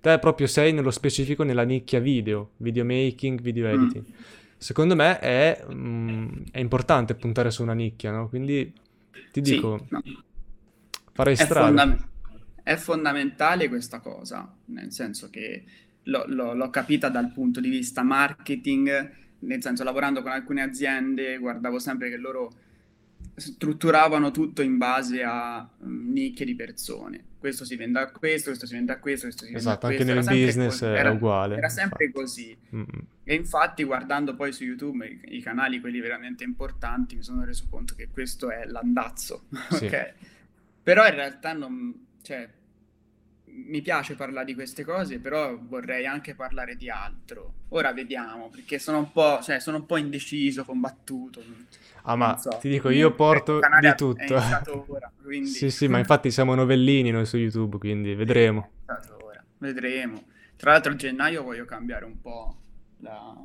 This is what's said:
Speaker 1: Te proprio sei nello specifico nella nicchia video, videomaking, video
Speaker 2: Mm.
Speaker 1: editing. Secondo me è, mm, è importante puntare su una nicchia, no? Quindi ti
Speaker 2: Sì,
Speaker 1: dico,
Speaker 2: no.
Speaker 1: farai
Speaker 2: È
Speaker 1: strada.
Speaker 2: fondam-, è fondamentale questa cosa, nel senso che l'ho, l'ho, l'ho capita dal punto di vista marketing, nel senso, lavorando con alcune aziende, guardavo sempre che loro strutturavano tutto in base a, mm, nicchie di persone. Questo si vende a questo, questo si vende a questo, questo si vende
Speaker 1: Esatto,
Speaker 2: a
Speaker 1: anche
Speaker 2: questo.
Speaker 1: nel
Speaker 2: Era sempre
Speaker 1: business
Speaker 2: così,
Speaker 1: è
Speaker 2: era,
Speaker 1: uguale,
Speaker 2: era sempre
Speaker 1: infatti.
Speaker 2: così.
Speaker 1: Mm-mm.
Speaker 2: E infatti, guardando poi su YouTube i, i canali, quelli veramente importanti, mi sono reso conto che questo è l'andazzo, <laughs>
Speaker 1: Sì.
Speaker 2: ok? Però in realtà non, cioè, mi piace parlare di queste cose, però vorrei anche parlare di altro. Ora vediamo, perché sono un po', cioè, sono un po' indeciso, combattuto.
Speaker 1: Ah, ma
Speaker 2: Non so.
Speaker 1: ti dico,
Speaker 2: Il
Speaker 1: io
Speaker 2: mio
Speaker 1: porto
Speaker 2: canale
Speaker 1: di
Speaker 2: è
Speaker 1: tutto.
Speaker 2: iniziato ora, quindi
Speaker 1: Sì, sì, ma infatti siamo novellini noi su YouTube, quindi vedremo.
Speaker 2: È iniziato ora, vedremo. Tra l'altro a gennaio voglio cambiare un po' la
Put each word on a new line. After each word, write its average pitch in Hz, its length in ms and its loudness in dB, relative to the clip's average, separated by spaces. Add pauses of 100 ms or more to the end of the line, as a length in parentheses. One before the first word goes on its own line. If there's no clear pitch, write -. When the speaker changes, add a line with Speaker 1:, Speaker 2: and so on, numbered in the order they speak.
Speaker 1:
Te 160 180 6
proprio 147 280 4
sei 151 260 6
nello 139 180 2
specifico 139 520 0
nella 127 220 2
nicchia 127 360 2
video, 107 580 0
videomaking, 123 800 0
video 117 300 -2
Speaker 2:
Mm. 123 220 4
Speaker 1:
editing. - 120 -8 (520)
Secondo 170 400 2
me 160 220 6
è, 131 540 2
mm, 113 560 -4 (240)
è 127 80 -8
importante 123 540 4
puntare 117 360 0
su 113 120 -4
una 117 120 0
nicchia, 110 380 -2
no? 110 160 -4
Quindi 135 440 -2 (580)
ti 139 120 -2
Speaker 2:
Sì, 139 180 4
Speaker 1:
dico, 107 280 -4
Speaker 2:
no. - 140 -4 (1120)
Speaker 1:
farai 135 200 4
Speaker 2:
È 147 120 6
Speaker 1:
strada. 143 380 6
Speaker 2:
fondam-, - 240 4 (540)
è 156 140 0
fondamentale 156 920 0
questa 120 320 -6
cosa, - 540 -14 (120)
nel - 260 -12
senso 104 380 -10
che 101 340 -12 (400)
l'ho, 131 220 -2
l'ho, 123 280 -2
l'ho 127 160 -2
capita 139 380 2
dal 123 240 0
punto 127 280 0
di 127 80 0
vista 127 340 -2
marketing, 139 1080 2 (280)
nel 127 220 -6
senso, 127 220 -2
lavorando 135 380 0
con 127 80 -6
alcune 135 320 -4
aziende, 135 760 -2
guardavo 123 400 -4
sempre 127 320 -4
che 120 60 -8
loro 127 360 -8 (840)
strutturavano 151 960 2
tutto 151 320 -2
in 131 160 2
base 127 460 0
a, 120 440 -6 (160)
mm, 120 280 -6
nicchie 135 320 -2
di 123 100 -4
persone. 107 680 -12 (140)
Questo 135 260 -8
si 123 120 -10
vende 120 220 -2
a 135 120 -2
questo, 156 400 -2
questo 127 160 -8
si 120 80 -12
vende 123 180 -2
a 131 80 -6
questo, 135 260 -4
questo 120 200 -12
si 117 60 -14
vende 117 200 -2
Speaker 1:
Esatto, 104 140 -2
Speaker 2:
a - 0 -
Speaker 1:
anche 135 160 0
Speaker 2:
questo. 127 100 2
Speaker 1:
nel - 0 -
Speaker 2:
Era 123 100 4
sempre 127 320 4
Speaker 1:
business 123 280 0
Speaker 2:
così, - 20 -2
Speaker 1:
è - 80 2
Speaker 2:
era, 139 180 4
Speaker 1:
uguale, 104 440 2
Speaker 2:
era 156 140 -2
sempre 160 420 -2
Speaker 1:
infatti. - 20 -16
Speaker 2:
così. 120 440 -10 (180)
Speaker 1:
Mm-mm. - 320 -10 (180)
Speaker 2:
E 147 100 -2
infatti, 165 500 0
guardando 135 500 -2
poi 139 180 -4
su 131 120 -12
YouTube 127 420 -8
i, - 300 -16
i 120 60 -10
canali, 123 380 -2
quelli 123 200 -6
veramente 120 440 -8
importanti, 123 720 -4
mi 120 60 -4
sono 123 220 -2
reso 120 260 -4
conto - 240 -6
che - 160 -12
questo 127 400 -8
è 113 160 -8
l'andazzo, 233 800 -4 (120)
<laughs> - 120 -8
Speaker 1:
Sì. - 220 0
Speaker 2:
ok? 131 220 -4 (680)
Però 202 240 8
in 170 80 6
realtà 139 380 -6
non, 127 540 -8 (160)
cioè, 123 260 -12 (960)
mi 147 380 -10
piace 151 340 -2
parlare 131 300 -8
di 135 80 -8
queste 131 300 -12
cose, 170 360 -4
però 135 380 -4
vorrei 127 480 -6
anche 143 280 -8
parlare 127 420 -6
di 123 140 -12
altro. 104 640 -10 (140)
Ora 143 240 0
vediamo, 117 580 -10
perché - 280 -10
sono 156 200 -2
un 147 140 -2
po', 151 300 6
cioè, 135 180 -2
sono 156 180 -6
un 151 80 -10
po' 170 120 0
indeciso, 143 640 -2
combattuto. 127 800 -8 (600)
Speaker 1:
Ah, 117 120 0
ma 117 160 4
Speaker 2:
Non - 40 -2
so. - 220 -6
Speaker 1:
ti 139 100 -4
dico, 139 200 0
Speaker 2:
Il - 20 4
Speaker 1:
io 151 240 8
Speaker 2:
mio - 0 -
Speaker 1:
porto 151 420 4
Speaker 2:
canale 151 320 8
Speaker 1:
di - 0 -
Speaker 2:
è 139 60 8
Speaker 1:
tutto. 131 420 0
Speaker 2:
iniziato 139 520 0
ora, 135 320 -12
quindi 139 400 -6
Speaker 1:
Sì, 139 100 2
sì, 139 180 2
ma 123 100 4
infatti 135 320 4
siamo 131 240 4
novellini 131 560 6
noi 113 160 2
su 117 100 -4
YouTube, 110 420 0
quindi 104 360 -2
vedremo. 110 560 4 (140)
Speaker 2:
È - 80 -12
iniziato 107 320 -16
ora, 107 200 -20 (140)
vedremo. 127 680 -6 (300)
Tra 143 160 6
l'altro 156 200 8
a 147 40 -2
gennaio 139 460 -2
voglio 120 220 -10
cambiare 117 400 -10
un 110 160 -14
po' 113 400 -10 (380)
la 113 360 -16 (100)